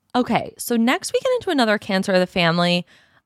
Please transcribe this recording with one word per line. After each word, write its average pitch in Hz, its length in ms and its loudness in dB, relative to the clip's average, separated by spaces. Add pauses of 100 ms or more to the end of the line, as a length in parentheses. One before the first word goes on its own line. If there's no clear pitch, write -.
(160)
okay, 240 420 -2
so - 180 -4
next 240 380 0
we 494 60 2
get 508 160 -2
into 453 160 -4
another 226 260 2
Cancer 190 360 -2
of 185 60 6
the 180 80 2
family. 175 580 0 (400)